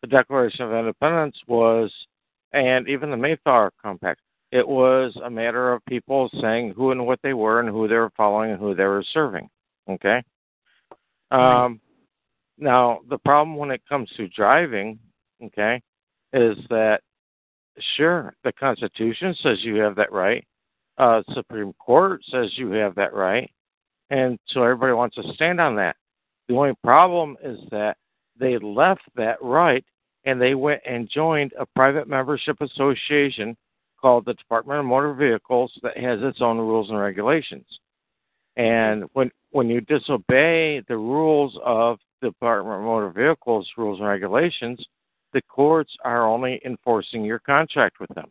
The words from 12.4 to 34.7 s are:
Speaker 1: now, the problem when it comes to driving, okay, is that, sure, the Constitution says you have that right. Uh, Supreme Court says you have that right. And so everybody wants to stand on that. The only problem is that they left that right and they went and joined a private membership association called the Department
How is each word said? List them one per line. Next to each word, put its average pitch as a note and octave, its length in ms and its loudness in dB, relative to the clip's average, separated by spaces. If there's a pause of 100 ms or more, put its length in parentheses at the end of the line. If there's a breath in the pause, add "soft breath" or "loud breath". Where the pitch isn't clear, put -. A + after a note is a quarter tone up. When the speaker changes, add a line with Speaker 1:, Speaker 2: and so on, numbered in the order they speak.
Speaker 1:
now, B2 420 2 (100)
the C#3+ 80 -6
problem D3 400 2
when C#3+ 140 -6
it B2+ 180 -6
comes C3+ 280 -4
to G#2 120 -8
driving, A2 680 0 (460)
okay, A2 380 -4 (520)
is A#2 240 2 (120)
that, A2 320 2 (960)
sure, D#3+ 360 0 (100)
the B2 100 -2
Constitution A#2 920 -4
says A#2 180 2
you A2 160 -4
have G#2+ 180 0
that G2+ 160 0
right. G2+ 340 0 (520)
Uh, A#2 240 4 (120)
Supreme G#2+ 400 -10
Court F3 480 2 (100)
says A#2 240 -2
you B2+ 160 -8
have G2+ 240 -2
that G2 180 -2
right. G2+ 360 -2 (640)
And B2+ 260 0 (120)
so C3 140 -2
everybody B2 300 2
wants A#2 220 -2
to G#2+ 180 -10
stand E3+ 260 -2
on C#3+ 180 2
that. F#2 180 0 (520)
The B2 80 -2
only C#3 280 2
problem D#3+ 600 4
is B2+ 140 -10 (140)
that G#2 260 -4 (420)
they B2+ 200 0
left A2+ 420 0 (140)
that A2+ 260 -4
right C3 420 2 (420)
and C3 140 -2
they B2+ 140 4
went C#3 320 -2
and A#2+ 240 -8
joined D3+ 500 -2
a C3 60 -6
private C#3 420 2
membership C#3 540 -4
association C3+ 960 -2 (420)
called B2 260 4
the A#2+ 100 -6
Department C#3 440 -4